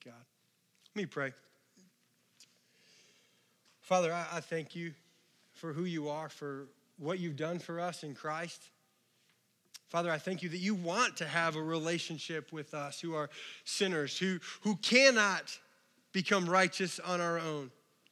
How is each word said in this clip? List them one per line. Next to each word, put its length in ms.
God. 100
Let 80
me 40
pray. 260
Father, 340
I, 240
I 20
thank 340
you 200
for 220
who 100
you 240
are, 220
for 380
what 220
you've 180
done 220
for 200
us 240
in 120
Christ. 560
Father, 200
I 60
thank 260
you 60
that 80
you 180
want 440
to 80
have 280
a 80
relationship 880
with 220
us 260
who 160
are 140
sinners, 500
who, 220
who 140
cannot 840
become 360
righteous 500
on 220
our 180
own. 320